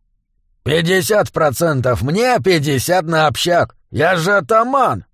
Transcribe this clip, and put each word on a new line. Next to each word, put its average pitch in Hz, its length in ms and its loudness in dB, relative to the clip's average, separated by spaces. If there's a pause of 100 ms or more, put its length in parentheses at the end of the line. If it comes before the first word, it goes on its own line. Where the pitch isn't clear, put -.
(640)
Пятьдесят 180 720 0
процентов 131 720 0
мне, 220 380 0
пятьдесят 156 640 0
на 156 240 0
общак. 165 480 -2 (140)
Я 165 260 0
же 180 200 0
атаман, 220 760 0